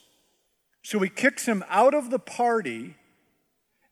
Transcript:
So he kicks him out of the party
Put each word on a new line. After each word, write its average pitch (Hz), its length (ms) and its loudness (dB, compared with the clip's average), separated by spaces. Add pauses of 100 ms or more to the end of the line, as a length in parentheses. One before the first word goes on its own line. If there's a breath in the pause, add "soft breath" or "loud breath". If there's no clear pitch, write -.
(840)
So - 160 -4
he 190 100 0
kicks - 380 -2
him 202 220 0
out 233 260 6
of 254 160 -2
the 254 80 -2
party 175 800 -4 (960)